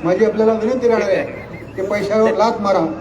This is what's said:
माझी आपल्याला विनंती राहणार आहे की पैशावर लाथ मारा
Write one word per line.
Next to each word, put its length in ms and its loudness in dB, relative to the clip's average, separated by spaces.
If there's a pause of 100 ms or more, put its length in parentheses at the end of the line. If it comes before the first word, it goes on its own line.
माझी 220 2
आपल्याला 280 2
विनंती 340 0
राहणार 220 2
आहे 140 0 (520)
की 60 -6
पैशावर 480 0
लाथ 320 0
मारा 180 2 (220)